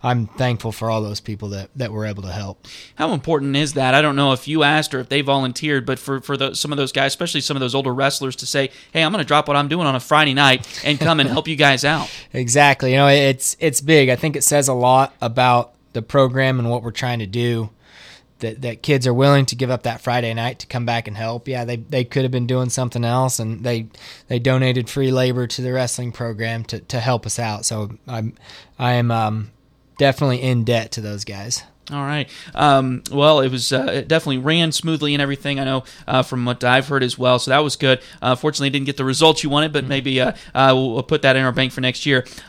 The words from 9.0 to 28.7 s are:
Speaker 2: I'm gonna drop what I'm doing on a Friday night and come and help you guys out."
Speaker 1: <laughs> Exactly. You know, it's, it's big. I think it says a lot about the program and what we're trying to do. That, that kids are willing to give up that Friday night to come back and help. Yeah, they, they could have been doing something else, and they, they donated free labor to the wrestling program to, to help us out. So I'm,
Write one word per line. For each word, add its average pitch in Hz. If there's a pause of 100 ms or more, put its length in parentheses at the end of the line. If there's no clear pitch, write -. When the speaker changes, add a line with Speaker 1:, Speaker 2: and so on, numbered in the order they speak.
Speaker 2:
I'm 160
gonna 190
drop 151
what 143
I'm 143
doing 165
on 135
a 120
Friday 151
night 135 (160)
and 143
come 160
and 131
help 151
you 156
guys 139
out." 151 (100)
Speaker 1:
<laughs> -
Exactly. 131
You 135
know, 143
it's, 139
it's 156
big. 139
I 123
think 151
it 135
says 143
a 131
lot 127
about 123 (220)
the 113
program 131
and 117
what 120
we're 117
trying 120
to 104
do. 117 (680)
That, 113
that 120
kids 135
are 123
willing 139
to -
give 123
up 123
that 120
Friday 120
night 117
to -
come 123
back 117
and 104
help. 113
Yeah, 127
they, 120
they 127
could 131
have 127
been 123
doing 127
something 120
else, 127
and 110
they, 117 (400)
they 123
donated 127
free 135
labor 127
to 127
the 127
wrestling 123
program 113
to, 107
to -
help 120
us 107
out. 107
So 107 (160)
I'm, 113 (460)